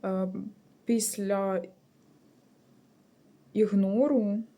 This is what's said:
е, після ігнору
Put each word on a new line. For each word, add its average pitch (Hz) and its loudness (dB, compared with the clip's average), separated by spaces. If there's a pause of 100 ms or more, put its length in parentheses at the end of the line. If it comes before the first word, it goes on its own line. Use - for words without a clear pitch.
е, 190 -2 (580)
після 196 0 (1900)
ігнору 208 2 (140)